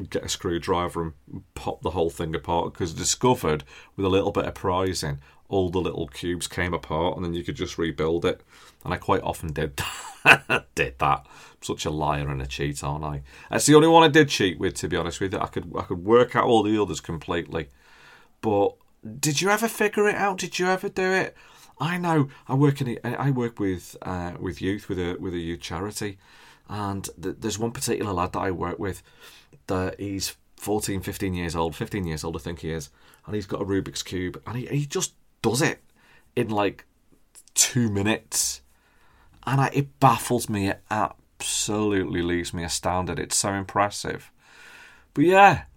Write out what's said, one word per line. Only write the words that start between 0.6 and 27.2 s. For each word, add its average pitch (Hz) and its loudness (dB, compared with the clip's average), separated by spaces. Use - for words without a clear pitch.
and 80 -6
pop - -8
the 85 -2
whole 82 0
thing 80 -4
apart, 85 -2
'cause 82 -4
I - -8
discovered 92 0
with 98 0
a - 2
little 95 2
bit 98 0
of 90 -6
prizing, 90 -2
all 95 2
the 92 0
little 82 -2
cubes 87 -6
came 90 -2
apart 82 -2
and 90 -6
then 85 -4
you 85 -4
could 82 -6
just 87 -6
rebuild 82 0
it. 90 -2
And 87 -4
I - 0
quite 95 0
often 82 -6
did 76 -6
<laughs> - -8
that. - 4
Did 65 -4
that. - 0
I'm - -20
such - -6
a 82 -2
liar 73 0
and 67 -4
a 65 -6
cheat, 71 -6
aren't 76 -4
I? 73 -6
That's 113 0
the 147 10
only 156 10
one 165 10
I 160 8
did 147 6
cheat 92 0
with, 92 -2
to 92 -6
be 85 -2
honest 85 -4
with 95 -2
you. 90 -4
I - -4
could, 85 -8
I 87 -4
could 87 -6
work 120 6
out 113 2
all 113 6
the 107 6
others 90 -2
completely. 80 -4
But 101 2
did 151 0
you 190 2
ever 214 2
figure 208 2
it 202 2
out? 190 -2
Did 185 -6
you 180 2
ever 190 0
do 185 0
it? 185 0
I 175 0
know. 160 4
I - -2
work 139 4
in 120 -4
a, 120 -4
I 135 2
work 120 -2
with, 95 -4
uh, 90 -6
with 92 -6
youth, 101 -2
with 95 -4
a, 90 -2
with 90 -6
a 87 -4
youth 85 -6
charity, 101 -6
and 101 -6